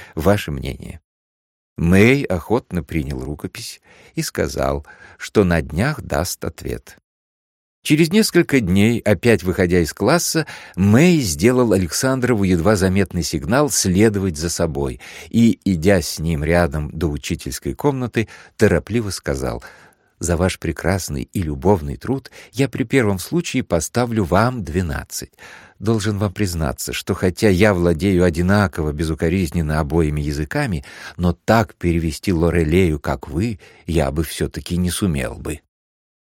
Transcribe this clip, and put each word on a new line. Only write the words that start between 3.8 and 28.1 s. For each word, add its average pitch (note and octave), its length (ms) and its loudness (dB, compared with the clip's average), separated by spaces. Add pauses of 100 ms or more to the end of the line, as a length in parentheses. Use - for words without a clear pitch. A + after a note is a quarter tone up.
и E3 80 -6
сказал, C#2+ 640 -4 (320)
что - 280 2
на E2+ 160 4
днях E2+ 400 -4
даст - 420 -6
ответ. - 540 -10 (840)
Через D#3 280 2
несколько F3+ 480 2
дней, G2+ 400 2
опять G#2+ 440 2
выходя F2+ 360 2
из E2 140 0
класса, D#3+ 520 0 (300)
Мэй C3+ 460 6
сделал A2+ 500 2
Александрову A#2 720 0
едва F#2 320 4
заметный F#2 480 0
сигнал G2 460 0
следовать G2 680 2
за E2 140 -4
собой C#2 500 -4 (300)
и, A2+ 340 4
идя F#2 380 2
с - 180 -8
ним D#2 240 -2
рядом D#2 480 0
до D#2+ 160 -4
учительской D2 680 -6
комнаты, B2+ 520 -2 (300)
торопливо G2+ 540 0
сказал: C2 520 -6 (560)
"За E2 160 -2
ваш F#2 240 0
прекрасный D#2 720 -4
и G2+ 100 -4
любовный D2+ 540 0
труд - 340 -8 (220)
я C3+ 160 0
при - 160 -6
первом A2 360 0
случае C#3+ 440 -4
поставлю A2 640 -2
вам G#2+ 400 0
двенадцать. - 640 -6 (480)
Должен G#2+ 380 -2
вам G2 160 -2
признаться, E2 580 -4
что - 220 -6
хотя F#2+ 340 0
я G2+ 260 6
владею F2 520 2